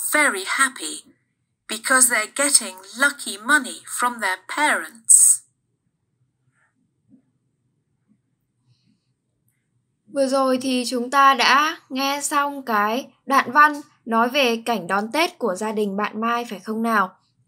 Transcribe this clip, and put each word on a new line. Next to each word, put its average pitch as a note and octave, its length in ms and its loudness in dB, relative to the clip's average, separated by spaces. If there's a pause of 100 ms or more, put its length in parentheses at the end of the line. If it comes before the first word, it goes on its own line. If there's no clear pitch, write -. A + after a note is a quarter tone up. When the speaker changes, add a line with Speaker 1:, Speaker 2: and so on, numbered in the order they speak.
(120)
Speaker 1:
very B3+ 360 0
happy - 560 -6 (640)
because A#3+ 420 2
they're G#3+ 260 -4
getting B3 420 0 (200)
lucky A#3+ 400 -2
money B3+ 480 -2
from A#3+ 360 -4
their F#3 180 -4 (180)
parents. A3+ 840 2 (4000)
Speaker 2:
Vừa C4+ 200 0
rồi C4 340 2
thì B3+ 260 -2
chúng B3+ 240 -4
ta C#4 220 6
đã C#4 560 2
nghe C#4 340 -4
xong C#4+ 420 -4
cái A3 480 -2 (120)
đoạn C4+ 260 0
văn D4 300 4 (240)
nói A3+ 240 2
về A#3 360 0
cảnh G3 220 -2
đón G3+ 240 -2
Tết E4 260 -2
của G3 180 -2
gia F#3 160 -6
đình G3+ 260 -2
bạn G#3+ 240 -4
Mai A#3 240 -2
phải G#3 140 -12
không A3 240 -6
nào? G#3 340 0 (300)